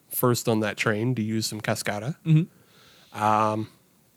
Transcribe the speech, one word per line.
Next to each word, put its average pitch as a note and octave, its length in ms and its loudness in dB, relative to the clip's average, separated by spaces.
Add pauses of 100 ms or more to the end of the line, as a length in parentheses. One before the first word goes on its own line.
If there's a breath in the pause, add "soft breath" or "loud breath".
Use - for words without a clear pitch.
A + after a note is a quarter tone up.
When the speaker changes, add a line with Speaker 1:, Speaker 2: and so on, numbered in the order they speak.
Speaker 1:
first - 400 0
on A2 120 2
that G2+ 160 -2
train A2+ 380 0
to A2+ 60 -2
use A2 240 -2
some G#2+ 160 -8
cascara. G#2+ 640 -4
Speaker 2:
Mm-hmm. - 960 -2
Speaker 1:
Um, G#2+ 480 2 (480 soft breath)